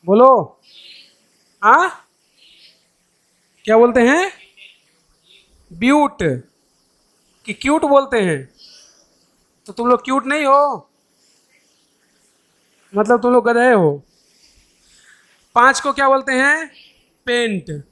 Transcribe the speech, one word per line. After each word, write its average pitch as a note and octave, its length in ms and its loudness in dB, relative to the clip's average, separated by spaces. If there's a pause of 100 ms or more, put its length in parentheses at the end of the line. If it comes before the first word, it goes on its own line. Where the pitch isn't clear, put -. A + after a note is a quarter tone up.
बोलो, A3 540 2 (1000)
हाँ, D4 460 0 (1600)
क्या A3 140 0
बोलते A#3+ 240 2
हैं? E4 300 0 (1400)
ब्यूट C4+ 520 -2 (1200)
कि G#3+ 80 -10
cute D4+ 300 -4
बोलते C4+ 360 0
हैं? F3 180 -2 (1300)
तो G#3 60 -20
तुम A#3+ 160 -4
लोग B3 160 0
cute B3+ 220 -4
नहीं D4 180 -4
हो, C#4 460 0 (2000)
मतलब G#3+ 300 0
तुम B3 100 0
लोग A#3+ 140 2
गधे A#3+ 240 2
हो। F3+ 220 2 (1600)
पांच B3+ 240 2
को C#4 120 -6
क्या C4+ 160 -2
बोलते C4+ 260 -2
हैं? C#4+ 360 -2 (560)
Paint। G3 640 -6